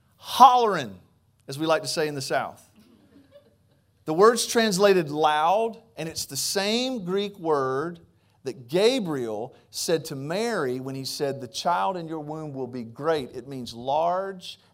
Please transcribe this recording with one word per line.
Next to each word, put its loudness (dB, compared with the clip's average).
hollering, 4
as -10
we -4
like 2
to -8
say -2
in -6
the -6
South. -6
The -2
word's 6
translated 4
loud, 2
and -8
it's -8
the -10
same -2
Greek -4
word -2
that -10
Gabriel 0
said -2
to -10
Mary -4
when -10
he -10
said, -4
"The -12
child -2
in -10
your -8
womb -10
will -6
be -10
great." -4
It -12
means -12
large -4